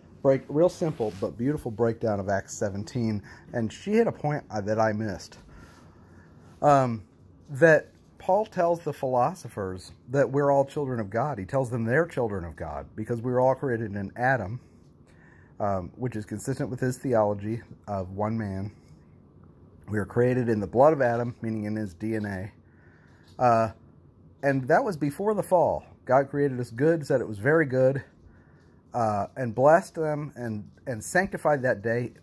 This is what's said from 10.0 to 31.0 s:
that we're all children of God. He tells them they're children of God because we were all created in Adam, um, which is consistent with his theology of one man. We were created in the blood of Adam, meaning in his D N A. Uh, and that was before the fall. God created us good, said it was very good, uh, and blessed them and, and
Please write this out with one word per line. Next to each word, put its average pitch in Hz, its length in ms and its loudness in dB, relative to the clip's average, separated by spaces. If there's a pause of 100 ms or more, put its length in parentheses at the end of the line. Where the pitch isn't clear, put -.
that 127 240 2
we're 143 200 2
all 139 120 4
children 135 380 -4
of 98 80 -6
God. 120 280 -2
He 95 60 -8
tells 131 260 -2
them 117 140 -2
they're 139 240 2
children 104 380 -4
of 80 100 -12
God 73 300 -8 (100)
because 113 260 -4
we 127 80 -4
were 123 120 2
all 131 140 4
created 117 380 -4
in 101 220 -6
Adam, 123 460 -2 (960)
um, 95 360 -2
which 120 200 -6
is 107 100 -8
consistent 127 460 -6
with 123 80 -8
his 127 180 -2
theology 107 640 0 (260)
of 95 240 -6
one 104 240 -2
man. 101 360 -6 (1160)
We 104 100 -2
were 95 80 -4
created 123 420 2
in 107 100 2
the 101 60 -2
blood 117 260 6
of 139 120 0
Adam, 120 360 0
meaning 110 260 -6
in 107 100 -4
his 104 180 -6
D 110 220 -6
N 104 100 -4
A. 98 260 -8 (920)
Uh, 113 280 4 (680)
and 135 260 0
that 180 160 4
was 202 140 -4
before 185 380 -2
the 185 80 -2
fall. 131 400 2 (220)
God 131 260 2
created 143 280 0
us 120 120 -6
good, 147 340 2
said 131 160 2
it 87 60 -4
was 107 100 -8
very 143 300 2
good, 131 360 2 (920)
uh, 107 320 0 (100)
and 120 160 -4
blessed 151 400 6
them 151 420 -4
and, 110 320 -8 (200)
and 110 160 -6